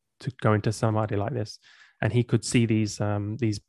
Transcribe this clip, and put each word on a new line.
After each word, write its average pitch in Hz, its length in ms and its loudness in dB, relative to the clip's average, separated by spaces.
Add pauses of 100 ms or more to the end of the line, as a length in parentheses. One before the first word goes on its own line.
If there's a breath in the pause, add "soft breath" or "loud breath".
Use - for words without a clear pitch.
(200)
to - 100 -8 (120)
go 110 100 4
into 107 200 2
samadhi 107 440 0
like 104 160 -2
this. 113 260 -8 (440 soft breath)
And 107 100 2
he 120 120 4
could - 200 0
see 120 220 2
these, 110 340 0
um, 104 380 -2
these 107 300 -2